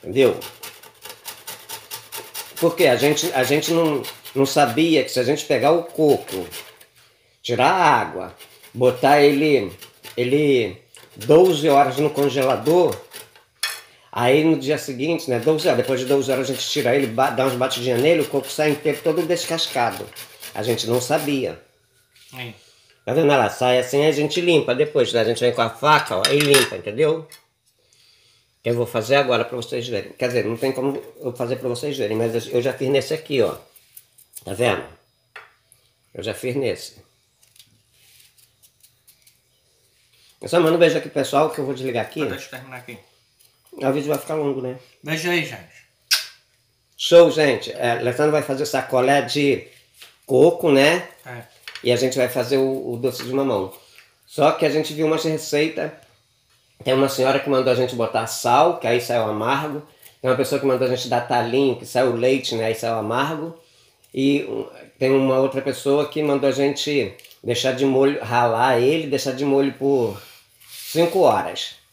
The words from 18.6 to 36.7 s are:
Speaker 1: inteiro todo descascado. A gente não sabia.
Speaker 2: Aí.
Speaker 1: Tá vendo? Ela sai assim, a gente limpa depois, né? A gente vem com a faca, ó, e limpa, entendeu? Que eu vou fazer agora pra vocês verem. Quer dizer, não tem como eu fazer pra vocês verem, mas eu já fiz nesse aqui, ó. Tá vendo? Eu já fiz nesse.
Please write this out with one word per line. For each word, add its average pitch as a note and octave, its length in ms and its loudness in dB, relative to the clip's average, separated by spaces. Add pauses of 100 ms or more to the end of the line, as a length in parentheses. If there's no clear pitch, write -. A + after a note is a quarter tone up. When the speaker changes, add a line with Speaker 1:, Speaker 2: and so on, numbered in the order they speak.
Speaker 1:
inteiro C#3+ 320 -2
todo D#3+ 200 0
descascado. D#3 840 -4 (480)
A - 80 -8
gente A2+ 240 -2
não A#2+ 140 0
sabia. C3+ 600 -4 (720)
Speaker 2:
Aí. B2 220 -16 (500)
Speaker 1:
Tá A#2 100 -4
vendo? D3 180 4
Ela B2 180 4
sai B2+ 280 2
assim, C#3 280 0
a D#3 60 4
gente D3 280 -2
limpa D#3 340 2
depois, C3+ 380 0
né? A#2+ 80 2
A A2 40 2
gente A2+ 160 -2
vem B2 120 2
com A#2+ 100 0
a A2+ 80 0
faca, D3 460 0
ó, F#2+ 140 -2
e C#3+ 80 2
limpa, C#3 380 2
entendeu? D3+ 500 -2 (1400)
Que A2+ 80 -2
eu A#2+ 40 2
vou A#2+ 120 -2
fazer A2+ 300 0
agora B2 280 2
pra B2+ 120 -10
vocês A#2+ 320 -8
verem. G#2 240 -6
Quer B2+ 160 -4
dizer, A#2+ 160 0
não A2+ 120 -4
tem C3+ 140 -2
como C3+ 320 -4 (180)
eu B2 140 -8
fazer B2 220 -4
pra B2+ 120 -6
vocês C#3+ 280 -6
verem, A2 200 -4
mas A2+ 320 -2
eu B2 120 0
já B2+ 120 -2
fiz C3 160 -6
nesse C3+ 260 0
aqui, C#3+ 260 -4
ó. E2+ 160 0 (880)
Tá F#2 100 -10
vendo? A2+ 300 -2 (1300)
Eu - 100 -14
já G2+ 120 -6
fiz B2 200 -8
nesse. - 480 -6 (3500)